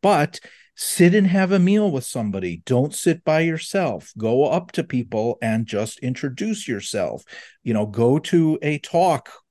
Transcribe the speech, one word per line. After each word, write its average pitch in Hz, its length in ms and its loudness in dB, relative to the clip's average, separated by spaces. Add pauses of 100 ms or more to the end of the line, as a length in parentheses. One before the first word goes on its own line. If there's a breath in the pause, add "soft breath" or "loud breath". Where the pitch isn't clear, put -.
But 180 380 2 (380 loud breath)
sit 175 400 4
and 202 100 4
have 185 240 2
a 196 80 4
meal 196 320 4
with 135 140 -4
somebody. 95 600 -6
Don't 131 300 0
sit 170 300 -2
by 156 160 2
yourself. 160 760 -4
Go 113 280 2
up 175 280 -2
to 165 120 -2
people 117 580 -4
and 113 240 -2
just 110 320 -6
introduce 131 720 -6
yourself. 95 560 -6 (400 loud breath)
You 117 100 -2
know, 107 120 0
go 117 340 2
to 160 420 2
a 147 160 -2
talk 170 520 0 (200)